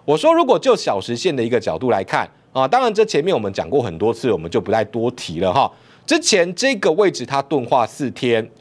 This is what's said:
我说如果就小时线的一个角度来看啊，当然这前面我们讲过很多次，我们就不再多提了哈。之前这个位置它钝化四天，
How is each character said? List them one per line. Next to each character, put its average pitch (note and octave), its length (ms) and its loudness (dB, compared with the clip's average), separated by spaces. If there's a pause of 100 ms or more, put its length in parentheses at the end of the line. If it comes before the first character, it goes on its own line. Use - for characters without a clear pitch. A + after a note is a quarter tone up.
我 D3 120 2
说 D4+ 160 4
如 E4 120 4
果 B3+ 140 4
就 C4 180 4
小 G2+ 240 -2
时 A#2+ 160 -6
线 D#3+ 180 -2
的 B2+ 80 -2
一 A#2 60 0
个 A#2 100 0
角 E2+ 200 -4
度 B2+ 120 -2
来 G2 140 0
看 B2+ 240 -2 (240)
啊， C3 160 0
当 B3 140 2
然 A#3 100 2
这 G#3+ 120 2
前 D3+ 200 -2
面 F#3 100 0
我 A#2+ 60 0
们 G2+ 120 -4
讲 E2 160 -4
过 C3 120 2
很 F#2+ 160 -6
多 G#2 160 0
次， B2 180 -2
我 G2 60 2
们 D#2+ 140 -8
就 A2+ 100 0
不 F2+ 100 -8
再 A2 140 2
多 A#2 280 -2
提 E2 280 -10
了 F#2 120 0
哈。 A2+ 180 2 (360)
之 - 120 2
前 F#3 360 2
这 C4+ 220 0
个 G3 160 0
位 F#3 180 2
置 B2+ 140 -8
它 C#3 180 -2
钝 C3+ 240 -2
化 B2 200 2
四 B2+ 240 -6
天， A#2 380 0 (120)